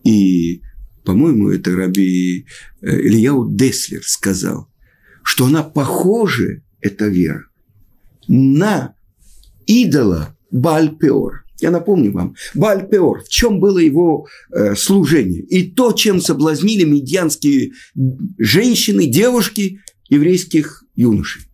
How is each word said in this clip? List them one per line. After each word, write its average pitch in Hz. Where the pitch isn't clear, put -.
И, 92
по-моему, 107
это 92
раби, 92
э, 92
Ильяу 113
Деслер 104
сказал, -
что -
она 156
похожа, 180
эта 104
вера, 87
на 135
идола 135
Бааль-Пеор. 151
Я 165
напомню 170
вам, 90
Бааль-Пеор, 190
в -
чём 208
было 196
его, 156
э, 101
служение? 135
И 180
то, 247
чем 190
соблазнили 165
медьянские 147
женщины, 196
девушки, 202
еврейских 160
юношей. 110